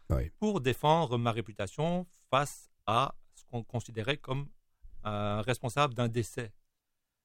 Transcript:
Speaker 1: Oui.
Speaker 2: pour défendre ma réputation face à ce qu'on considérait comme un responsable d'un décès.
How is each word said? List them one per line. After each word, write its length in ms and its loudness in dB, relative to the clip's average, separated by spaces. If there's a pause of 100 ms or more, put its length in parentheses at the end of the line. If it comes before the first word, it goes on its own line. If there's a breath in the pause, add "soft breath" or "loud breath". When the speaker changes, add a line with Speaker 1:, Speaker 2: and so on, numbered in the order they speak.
Speaker 1:
Oui. 300 0
Speaker 2:
pour 200 2
défendre 580 4
ma 140 2
réputation 760 -4 (220)
face 400 0 (180)
à 280 4 (200)
ce 100 -20
qu'on 180 -6
considérait 540 -2
comme 300 -4 (560)
un 380 0
responsable 520 0
d'un 140 0
décès. 440 -4 (720)